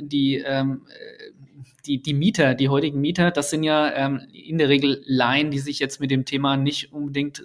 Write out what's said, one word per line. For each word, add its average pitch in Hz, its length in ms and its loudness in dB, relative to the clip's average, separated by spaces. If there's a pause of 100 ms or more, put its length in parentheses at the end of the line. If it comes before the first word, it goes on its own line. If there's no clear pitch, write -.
die, 139 300 0
ähm, 135 500 -2
äh, - 460 -20 (520)
die, 139 160 -2
die 151 140 -2
Mieter, 143 400 2
die 139 140 2
heutigen 143 300 0
Mieter, 175 300 2
das 147 220 -2
sind 156 100 0
ja, 151 320 2
ähm, 139 280 -2 (120)
in 160 240 -6
der 147 120 4
Regel 139 360 4
Laien, 131 460 2
die 139 80 -2
sich 143 180 -6
jetzt 139 220 -4
mit 135 100 -2
dem 131 160 0
Thema 139 320 0
nicht 139 340 -2
unbedingt 143 540 -6